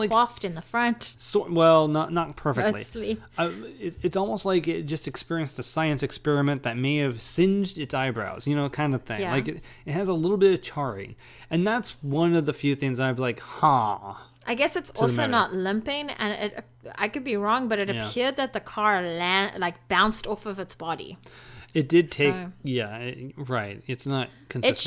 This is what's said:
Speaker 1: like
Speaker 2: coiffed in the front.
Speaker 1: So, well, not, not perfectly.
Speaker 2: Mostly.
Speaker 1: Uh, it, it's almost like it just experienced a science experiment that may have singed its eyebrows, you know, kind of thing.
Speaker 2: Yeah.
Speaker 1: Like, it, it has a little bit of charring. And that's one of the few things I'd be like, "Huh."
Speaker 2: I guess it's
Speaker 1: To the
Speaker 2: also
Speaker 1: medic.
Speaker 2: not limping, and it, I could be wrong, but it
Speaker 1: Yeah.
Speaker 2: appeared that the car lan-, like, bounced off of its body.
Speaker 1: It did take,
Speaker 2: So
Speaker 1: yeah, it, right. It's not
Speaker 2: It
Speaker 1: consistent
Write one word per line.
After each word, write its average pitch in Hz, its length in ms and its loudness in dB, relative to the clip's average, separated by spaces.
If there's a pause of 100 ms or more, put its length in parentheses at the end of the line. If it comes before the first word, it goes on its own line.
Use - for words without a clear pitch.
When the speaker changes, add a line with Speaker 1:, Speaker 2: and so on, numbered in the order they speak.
Speaker 1:
like - 0 -
Speaker 2:
coiffed 233 340 2
in 180 100 -4
the 160 80 -10
front. 233 580 -2
Speaker 1:
So, - 300 0
well, 165 380 8
not, 156 240 0
not 165 240 -2
perfectly. 175 460 0
Speaker 2:
Mostly. 220 400 -6 (160)
Speaker 1:
Uh, 170 140 0 (280)
it, 185 220 -6
it's 185 160 0
almost 208 260 -2
like 180 240 2
it 165 180 -2
just 151 220 -6
experienced 160 520 -6
a 123 40 -4
science 151 400 0
experiment 143 600 0
that 117 120 -2
may 139 220 0
have 135 240 0
singed 190 560 2
its 147 160 -6
eyebrows, 113 520 -2
you 143 120 2
know, 143 120 2
kind 147 240 0
of 127 100 -2
thing. 107 180 -4
Speaker 2:
Yeah. 185 100 -2
Speaker 1:
Like, 135 160 0
it, 160 140 -8 (240)
it - 80 -4
has 190 160 0
a 185 40 2
little 175 240 2
bit 190 160 8
of - 80 -2
charring. 113 540 -8 (340)
And 175 160 2
that's 220 260 0 (120)
one 160 320 4
of 160 120 4
the 147 60 2
few 139 220 0
things 135 240 0
I'd 131 160 2
be 123 60 -2
like, 123 180 0
"Huh." 104 760 2 (300)
Speaker 2:
I 240 100 -2
guess 285 200 0
it's 349 140 -6
Speaker 1:
To - 60 -12
the - 80 -2
Speaker 2:
also 240 180 2
Speaker 1:
medic. 269 100 0
Speaker 2:
not 214 220 2
limping, 220 560 -2
and 208 240 -4 (180)
it, - 140 -14 (320)
I 214 100 0
could 254 160 -6
be 247 140 -2
wrong, 220 320 0
but 214 100 0
it 196 80 0
Speaker 1:
Yeah. 220 220 -2
Speaker 2:
appeared 247 260 0
that 262 160 -2
the 214 80 -4
car 208 420 0
lan-, 180 560 0
like, 175 300 -4
bounced 208 400 4
off 208 180 -6
of 196 140 -8
its 185 160 -12
body. 160 420 -8 (560)
Speaker 1:
It 151 140 2
did 170 240 6
take, 143 220 2
Speaker 2:
So 180 180 -8 (100)
Speaker 1:
yeah, 113 360 -4
it, 123 400 -10
right. 117 500 -6
It's 127 180 -6
not 135 220 -2
Speaker 2:
It - 220 -20
Speaker 1:
consistent 170 380 0